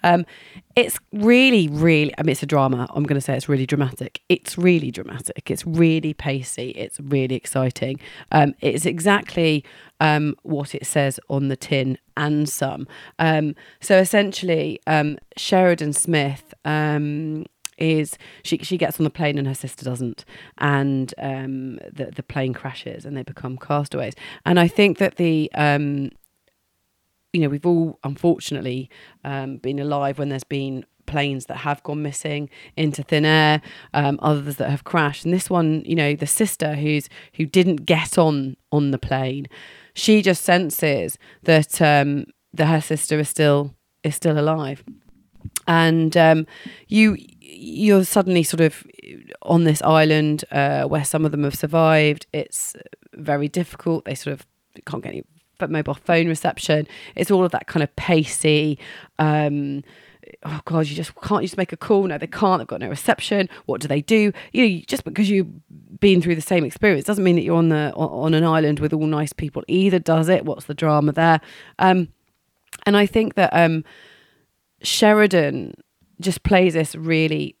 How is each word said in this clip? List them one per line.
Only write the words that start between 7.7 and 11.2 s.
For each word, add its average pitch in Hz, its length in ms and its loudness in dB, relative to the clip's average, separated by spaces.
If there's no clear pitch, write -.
Um, 147 300 4
it's 156 240 0
exactly, 165 800 0
um, 151 440 2
what 143 320 -6
it 131 100 -10
says 139 340 -2